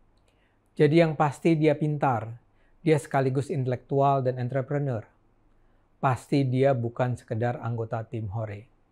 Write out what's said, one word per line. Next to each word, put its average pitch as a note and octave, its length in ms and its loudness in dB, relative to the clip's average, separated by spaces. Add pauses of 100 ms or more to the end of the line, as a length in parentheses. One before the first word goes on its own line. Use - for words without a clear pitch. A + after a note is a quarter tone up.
(800)
Jadi D#3 240 6
yang D#3 160 0
pasti D#3 400 2
dia D3+ 160 4
pintar, C#3+ 560 -2 (480)
dia D#3 160 2
sekaligus C3+ 560 0
intelektual C#3 720 0
dan B2+ 160 -2
entrepreneur. B2+ 640 -4 (960)
Pasti C#3 480 0
dia B2+ 320 2
bukan A#2 400 -2
sekedar A#2+ 400 -4
anggota A2+ 480 -6
tim A2+ 240 -8
Hore. G#2 400 -10 (220)